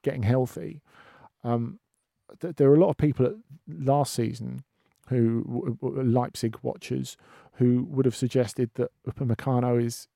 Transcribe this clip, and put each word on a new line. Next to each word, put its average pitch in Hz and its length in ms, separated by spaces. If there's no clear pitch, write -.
getting 139 200
healthy, 127 580
um, 120 360
th-, 165 160
there 139 120
are 147 60
a 156 40
lot 185 100
of - 80
people 143 280
at 202 100
last 143 460
season 120 500
who 117 380
w-, 120 360
w-, 131 220
Leipzig 120 580
watchers - 540
who 123 360
would 135 160
have 120 100
suggested 123 600
that 123 160
Upamecano 123 760
is - 340